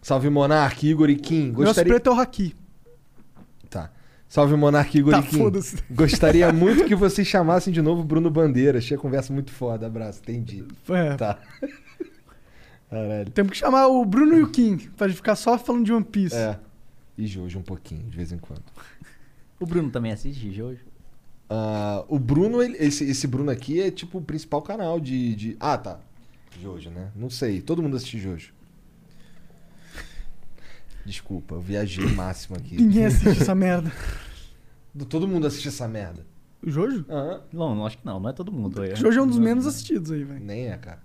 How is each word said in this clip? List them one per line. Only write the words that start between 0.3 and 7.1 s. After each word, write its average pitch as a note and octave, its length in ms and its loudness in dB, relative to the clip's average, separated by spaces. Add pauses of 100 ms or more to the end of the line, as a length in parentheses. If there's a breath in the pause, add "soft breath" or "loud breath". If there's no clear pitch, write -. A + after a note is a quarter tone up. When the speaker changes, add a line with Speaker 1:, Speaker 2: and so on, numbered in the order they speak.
Speaker 1:
Monark, C#3+ 560 2
Igor D#3 240 6
e C#3+ 60 6
Kim. D#3 320 0
Speaker 2:
Meu B2 180 2
Speaker 1:
Gostaria F#3+ 260 6
Speaker 2:
preto A#3+ 160 4
é B3 60 6
o A#3 60 2
Haki. G3 360 -2 (1120)
Speaker 1:
Tá. E2 220 -10 (360 soft breath)
Salve, D3 300 4
Monark, D3 400 4
Igor C#3+ 160 6
Speaker 2:
Tá, D3+ 80 6
Speaker 1:
e - 40 -2
Kim. D3 140 0
Speaker 2:
foda-se. G3 380 2 (140)
Speaker 1:
Gostaria D#3+ 640 6
Speaker 2:
<laughs> - 0 -
Speaker 1:
muito G3+ 340 6
que G#3 80 4
vocês F#3+ 340 2